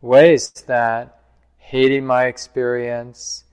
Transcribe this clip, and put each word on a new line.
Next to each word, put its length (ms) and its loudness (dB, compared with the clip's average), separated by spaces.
ways 480 4
that 540 -4
hating 460 -2
my 220 0
experience 1300 -8